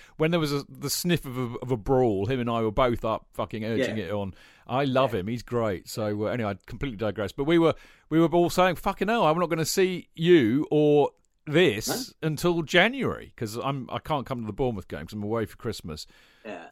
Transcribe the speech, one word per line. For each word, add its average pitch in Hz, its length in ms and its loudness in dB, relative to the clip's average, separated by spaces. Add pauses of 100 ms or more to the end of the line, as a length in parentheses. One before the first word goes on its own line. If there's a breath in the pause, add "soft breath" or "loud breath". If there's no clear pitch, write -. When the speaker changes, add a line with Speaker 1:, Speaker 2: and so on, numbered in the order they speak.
(180 loud breath)
Speaker 1:
when 160 140 0
there 175 80 2
was 147 140 -2
a, 143 160 -2
the 135 200 -8
sniff 170 360 0
of 123 120 -10
a, 123 240 -4
of 127 100 -4
a 127 60 0
brawl, 110 500 2
him 131 120 -2
and 120 100 -4
I 117 120 0
were 110 100 0
both 120 320 0
up 113 300 -4
fucking 110 320 -6
urging 113 320 -2
Speaker 2:
Yeah. 98 80 -6
Speaker 1:
it 90 60 -8
on. 101 220 -6 (340 loud breath)
I 135 180 -2
love 131 280 2
Speaker 2:
Yeah. 95 80 -2
Speaker 1:
him. 92 60 -6
He's 117 160 -6
great. 113 460 -2
So, 107 380 -4
uh, - 20 -2
anyway, 110 220 -2
I 98 140 -8
completely 131 320 -8
digress. 101 340 -4
But 139 140 -4
we 170 140 4
were, 160 140 4 (360 loud breath)
we 156 100 2
were 165 80 6
all 170 220 2
saying, 180 260 2
"Fucking 190 340 -4
hell, 226 160 2
I'm 156 140 4
not 175 100 0
gonna 160 160 -2
see 185 500 0
you 156 560 6
or 147 400 6 (340)
this 156 760 0
Speaker 2:
No. 160 80 -2
Speaker 1:
until 170 320 0
January," 175 720 0
'cause 110 220 -8
I'm, 131 340 -6
I 117 80 -6
can't 143 260 -4
come 123 160 -8
to 110 60 -8
the 104 60 -6
Bournemouth 117 340 -4
game 80 180 -10
'cause 82 80 -14
I'm 104 100 -8
away 110 220 -4
for - 120 -12
Christmas. 90 500 -10 (380 soft breath)
Speaker 2:
Yeah. - 260 -14